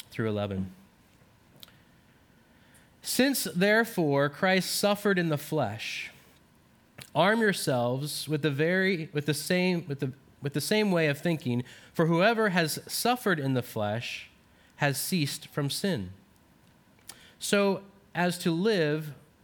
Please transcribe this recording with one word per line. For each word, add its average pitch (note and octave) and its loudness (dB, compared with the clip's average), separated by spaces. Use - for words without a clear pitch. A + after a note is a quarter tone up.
through A2+ -2
eleven. G2+ -2
"Since, C4 2
therefore, F3 2
Christ F#3 0
suffered G3+ 2
in E3+ 0
the D3+ 0
flesh, A#2 -4
arm G3+ 4
yourselves C#3 0
with D3+ -2
the D3 2
very, E3+ 0
with D3 -2
the D#3 0
same, F3+ 0
with C#3 -6
the, C3+ -2
with C#3+ -6
the C#3+ -2
same G#3+ 0
way E3 4
of C#3+ 0
thinking, C3 -2
for E3 2
whoever G#3 4
has E3+ 0
suffered A3+ 0
in C3+ 0
the A#2+ 0
flesh - -4
has C#3+ 0
ceased - -2
from C#3+ -4
sin, A#2 -4
so G3 2
as F3 0
to F3 0
live D#3+ 0